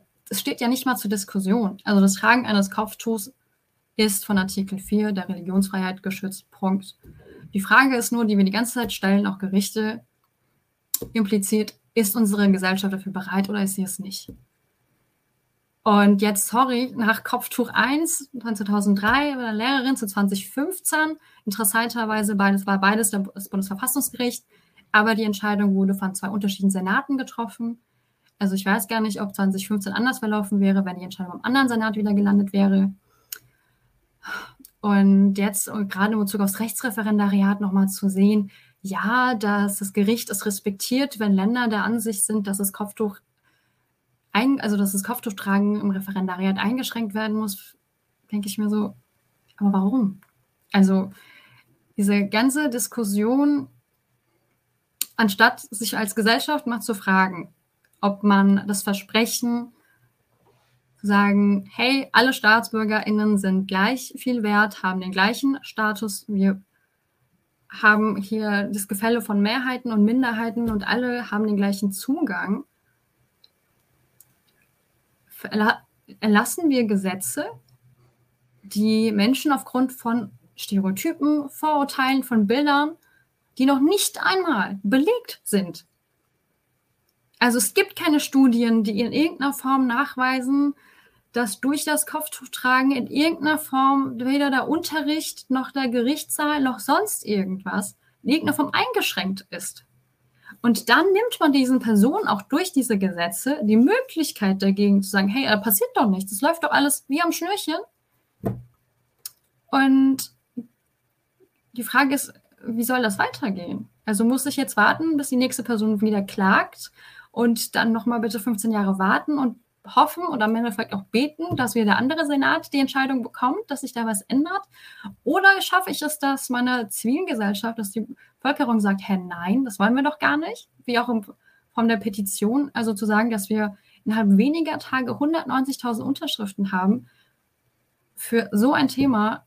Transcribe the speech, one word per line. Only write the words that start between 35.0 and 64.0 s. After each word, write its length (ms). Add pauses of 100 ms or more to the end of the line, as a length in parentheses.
jetzt, 300
und 240
gerade 220
in 60
Bezug 220
aufs 180
Rechtsreferendariat 1000
noch 120
mal 160
zu 200
sehen, 440 (300)
ja, 520
dass 460
das 140
Gericht 360
es 160
respektiert, 760
wenn 140
Länder 360
der 140
Ansicht 420
sind, 220
dass 120
das 120
Kopftuch 460 (1120)
ein-, 280
also 180
dass 140
das 120
Kopftuchtragen 760
im 100
Referendariat 680
eingeschränkt 560
werden 240
muss, 380 (560)
denke 160
ich 100
mir 120
so, 260 (600)
aber 160
warum? 460 (520)
Also 400 (840)
diese 300
ganze 420
Diskussion, 1000 (1500)
anstatt 460
sich 340
als 200
Gesellschaft 500
mal 160
zu 140
fragen, 580 (480)
ob 220
man 440
das 160
Versprechen 880 (1300)
zu 100
sagen, 640
„Hey, 400
alle 220
StaatsbürgerInnen 1040
sind 300
gleich 500